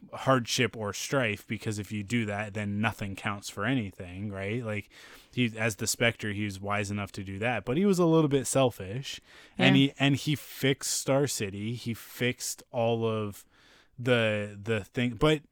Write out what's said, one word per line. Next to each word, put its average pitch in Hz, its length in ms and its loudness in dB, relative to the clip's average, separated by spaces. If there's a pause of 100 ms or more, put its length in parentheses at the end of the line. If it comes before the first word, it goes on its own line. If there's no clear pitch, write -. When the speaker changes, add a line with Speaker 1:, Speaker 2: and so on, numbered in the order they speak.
(140)
Speaker 1:
hardship 123 640 2
or 104 160 -2
strife, 113 540 -2
because 107 320 -4
if 101 120 -8
you 104 120 -4
do 113 220 0
that, 104 280 -6
then 101 260 -2
nothing 104 360 -2
counts 104 340 -6
for 101 160 -4
anything, 101 680 -4
right? 98 320 -4
Like, 107 260 -6 (440)
he, 123 240 2
as 110 200 0
the 113 100 -4
Spectre, 113 460 0
he 104 120 -4
was 98 160 -6
wise 101 300 -2
enough 101 220 -4
to 101 100 -8
do 95 160 -8
that, 113 260 -2
but 123 120 0
he 190 80 4
was 196 120 4
a 175 80 6
little 160 240 6
bit 135 160 2
selfish, 120 760 0 (380)
and 131 180 6
Speaker 2:
Yeah. 135 120 8
Speaker 1:
he, 139 120 -2
and 139 180 4
he 151 180 0
fixed - 560 -2
Star 139 340 2
City, 104 480 -4
he 117 220 -6
fixed - 680 -6 (100)
all 117 360 2
of 107 360 -4 (540)
the, 110 640 2
the 107 220 0
thing, 123 360 -2
but 151 220 4 (100)